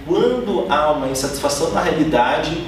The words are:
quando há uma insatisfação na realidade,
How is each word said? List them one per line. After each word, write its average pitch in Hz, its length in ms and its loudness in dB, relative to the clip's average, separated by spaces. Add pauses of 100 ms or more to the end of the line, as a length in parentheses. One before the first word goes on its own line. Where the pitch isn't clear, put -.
quando 202 600 2
há 151 240 2
uma 135 160 -2
insatisfação 139 640 -2
na 180 120 0
realidade, 160 760 0 (120)